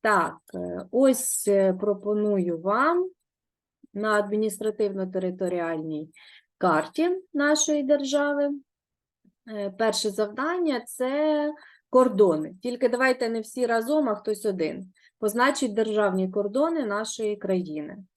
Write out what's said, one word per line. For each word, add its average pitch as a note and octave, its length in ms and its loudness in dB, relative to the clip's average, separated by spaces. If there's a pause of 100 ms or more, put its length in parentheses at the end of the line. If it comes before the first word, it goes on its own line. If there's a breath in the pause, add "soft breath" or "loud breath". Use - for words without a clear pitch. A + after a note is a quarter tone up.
Так, F#3 360 0 (160)
е, F3 380 -8
ось, - 560 2
е, G3 260 4
пропоную G3+ 880 0
вам D4+ 480 0 (840)
на G#3 280 0
адміністративно-територіальній F#3 1900 -4 (480 loud breath)
карті D#4 680 0 (100)
нашої D4 500 2
держави. C#4+ 680 2 (1000)
Е, G#3 220 -6
перше G#3+ 400 0
завдання — B3+ 760 -2
це D4 680 0 (360 loud breath)
кордони. F#3+ 720 4
Тільки B3 280 0
давайте B3 400 2
не A3+ 120 -4
всі B3 240 -4
разом, A#3 440 0
а G#3 60 0
хтось G#3 300 -6
один. F#3 480 -4 (260 soft breath)
Позначить A#3 540 0
державні G3+ 580 0
кордони B3+ 540 0
нашої G#3 520 -4
країни F3+ 600 -4 (200)